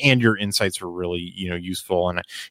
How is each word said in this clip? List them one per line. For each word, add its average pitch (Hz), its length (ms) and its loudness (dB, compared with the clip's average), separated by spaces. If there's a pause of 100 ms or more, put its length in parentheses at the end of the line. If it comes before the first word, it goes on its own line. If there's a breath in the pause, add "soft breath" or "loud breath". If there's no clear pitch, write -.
and 131 160 6
your 110 160 6
insights 101 440 -2
were 90 120 -8
really, 87 420 -6
you 92 140 -8
know, 87 80 -2
useful. 90 540 -2
And, 87 100 -4 (300 loud breath)